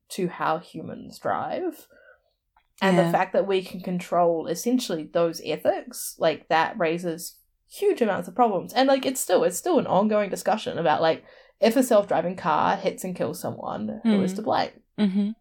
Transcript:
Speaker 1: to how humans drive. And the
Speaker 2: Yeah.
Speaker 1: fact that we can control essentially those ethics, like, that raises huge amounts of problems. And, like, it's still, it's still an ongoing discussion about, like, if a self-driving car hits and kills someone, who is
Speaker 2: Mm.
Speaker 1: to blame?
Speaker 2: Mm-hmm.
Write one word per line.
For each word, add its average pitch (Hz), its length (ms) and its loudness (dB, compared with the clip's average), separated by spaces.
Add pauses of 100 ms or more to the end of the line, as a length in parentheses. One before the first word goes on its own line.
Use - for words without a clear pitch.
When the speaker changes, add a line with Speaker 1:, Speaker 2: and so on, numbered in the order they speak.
Speaker 1:
to 180 220 -4
how 160 300 -2
humans - 600 -16
drive. 156 680 -4 (960)
And 190 160 4
the 175 60 6
Speaker 2:
Yeah. 165 80 0
Speaker 1:
fact 180 220 0
that 190 140 2
we 190 140 0
can 185 200 -12
control 175 680 0
essentially 175 560 -2
those 165 400 0
ethics, - 720 -4
like, 156 300 0
that 160 320 0
raises 170 560 -4 (340)
huge 392 320 0
amounts 185 260 0
of - 80 -14
problems. 208 380 2
And, 269 140 4
like, 269 180 2
it's 262 140 -4
still, - 240 2
it's 180 140 0
still 349 220 2
an - 80 -2
ongoing 208 420 2
discussion 196 480 -2
about, 160 240 2
like, 160 220 2 (360)
if 226 160 4
a 262 80 6
self-driving 180 540 2
car 165 400 2
hits 185 260 -4
and 185 120 -6
kills 175 240 -4
someone, 214 640 -8
who 208 200 4
is 185 100 0
Speaker 2:
Mm. - 40 -6
Speaker 1:
to 214 40 -8
blame? 214 280 0 (280)
Speaker 2:
Mm-hmm. 202 320 2 (120)